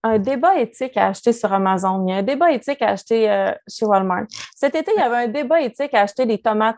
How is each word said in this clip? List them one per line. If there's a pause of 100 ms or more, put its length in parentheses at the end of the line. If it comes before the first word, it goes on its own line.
un
débat
éthique
à
acheter
sur
Amazon.
Il
y
a
un
débat
éthique
à
acheter,
euh, (140)
chez
Walmart. (280)
Cet
été,
il
y
avait
un
débat
éthique
à
acheter
des
tomates